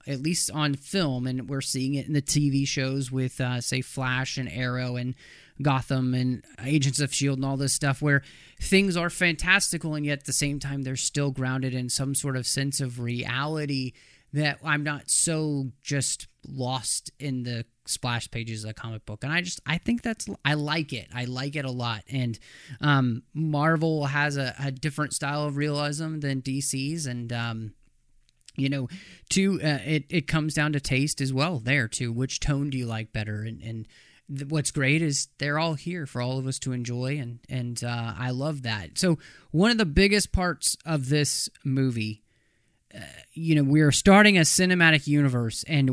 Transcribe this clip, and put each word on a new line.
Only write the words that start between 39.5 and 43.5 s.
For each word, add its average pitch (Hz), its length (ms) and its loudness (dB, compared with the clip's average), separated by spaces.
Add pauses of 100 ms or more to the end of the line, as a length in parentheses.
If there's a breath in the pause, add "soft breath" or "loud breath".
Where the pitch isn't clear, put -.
of 226 80 2
the 214 60 2
biggest 196 460 4
parts 180 540 0
of 143 240 0
this 147 400 2 (140)
movie 123 580 0 (760)
uh, - 40 -16 (340)
you 160 220 4